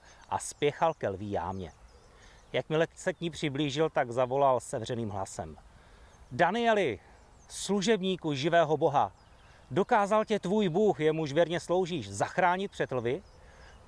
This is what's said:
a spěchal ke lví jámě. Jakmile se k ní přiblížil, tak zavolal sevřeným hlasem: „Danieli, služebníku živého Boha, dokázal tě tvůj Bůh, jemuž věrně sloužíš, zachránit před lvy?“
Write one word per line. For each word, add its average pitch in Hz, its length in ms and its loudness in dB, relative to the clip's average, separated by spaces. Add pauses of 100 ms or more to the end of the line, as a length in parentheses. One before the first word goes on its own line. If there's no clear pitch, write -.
(300)
a 95 100 -2
spěchal 151 540 0
ke 113 160 -4
lví 98 220 -6
jámě. 90 400 -6 (800)
Jakmile 156 420 0
se - 180 -4
k - 80 -16
ní 170 80 -4
přiblížil, 147 600 -2
tak 127 220 -2
zavolal 131 480 2
sevřeným 117 500 -6
hlasem: 95 460 -8 (760)
„Danieli, 180 680 2 (480)
služebníku 185 840 0
živého 156 440 2
Boha, 135 340 2 (600)
dokázal 202 540 2
tě 202 140 0
tvůj 202 300 2
Bůh, 190 300 2
jemuž 156 340 0
věrně 165 260 2
sloužíš, 170 500 -2
zachránit 180 640 0
před - 200 -4
lvy?“ 127 300 -2 (680)